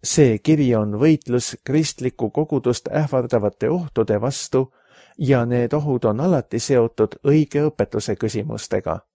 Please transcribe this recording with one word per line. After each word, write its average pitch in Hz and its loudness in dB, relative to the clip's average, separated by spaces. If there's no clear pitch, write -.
See 123 4
kiri 147 2
on 104 0
võitlus 139 0
kristlikku 131 -4
kogudust 135 -2
ähvardavate 123 -2
ohtude 113 -2
vastu 131 -2
ja 127 2
need 120 0
ohud 143 0
on 107 0
alati 143 0
seotud 117 0
õige 147 2
õpetuse 107 -4
küsimustega. 104 -4